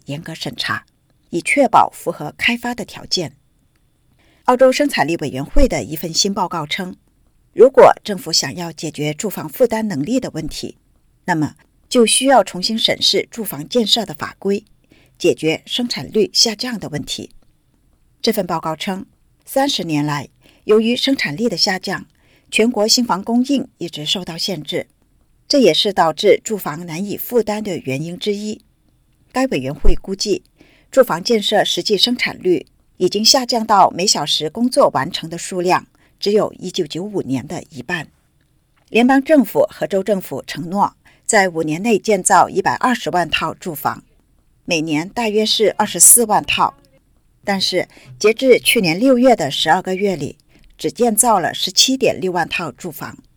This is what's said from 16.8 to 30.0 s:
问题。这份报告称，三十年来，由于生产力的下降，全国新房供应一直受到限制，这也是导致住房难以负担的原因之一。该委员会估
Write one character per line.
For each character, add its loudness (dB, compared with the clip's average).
问 -6
题。 -12
这 0
份 -2
报 -4
告 -6
称， -8
三 -2
十 -4
年 -2
来， -6
由 6
于 0
生 0
产 -4
力 -2
的 -4
下 -2
降， -8
全 2
国 0
新 2
房 -2
供 0
应 -2
一 -8
直 -10
受 -4
到 -10
限 -6
制， -6
这 2
也 8
是 -2
导 2
致 4
住 -6
房 -8
难 -8
以 -8
负 -2
担 -4
的 -6
原 -6
因 -10
之 -4
一。 -8
该 0
委 -2
员 -6
会 6
估 -4